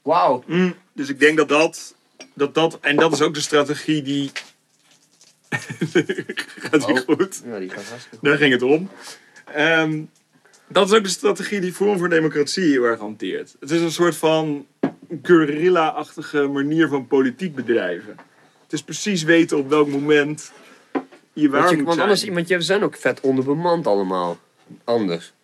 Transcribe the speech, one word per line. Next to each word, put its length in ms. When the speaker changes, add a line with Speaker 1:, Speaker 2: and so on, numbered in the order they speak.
Speaker 1:
Wauw. 460
Speaker 2:
Mm, 260
dus 160
ik 100
denk 180
dat 120
dat, 460
dat 220
dat, 260
en 140
dat 180
is 80
ook 120
de 80
strategie 600
die 300
<laughs> 380
Gaat 280
die 100
Speaker 1:
Oh. 200
Speaker 2:
goed? 300
Speaker 1:
Ja, 140
die 100
gaat 200
hartstikke 280
goed. 120
Speaker 2:
Daar 80
ging 160
het 80
om. 280
Ehm, 480
dat 240
is 60
ook 60
de 60
strategie 500
die 140
Forum 240
voor 120
Democratie 540
heel 200
erg 160
hanteert. 600
Het 120
is 100
een 100
soort 240
van 500
guerrilla-achtige 1300
manier 400
van 200
politiek 480
bedrijven. 600
Het 100
is 100
precies 400
weten 340
op 120
welk 180
moment 640
je 160
waar 100
Speaker 1:
Want 120
je, 40
Speaker 2:
moet 100
Speaker 1:
want 120
Speaker 2:
zijn. 120
Speaker 1:
anders, 200
want 180
je, 100
we 60
zijn 200
ook 120
vet 260
onderbemand 680
allemaal. 520
Anders. 500